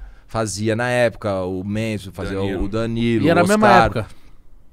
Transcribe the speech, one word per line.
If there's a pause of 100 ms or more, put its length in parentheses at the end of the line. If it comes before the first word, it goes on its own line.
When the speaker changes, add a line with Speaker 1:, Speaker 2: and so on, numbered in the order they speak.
(280)
Speaker 1:
fazia
na
época,
o
Menzo,
fazia
o,
Speaker 2:
Danilo.
Speaker 1:
o
Danilo,
Speaker 3:
E
era
a
Speaker 1:
o
Speaker 3:
mesma
Speaker 1:
Oscar.
Speaker 3:
época. (680)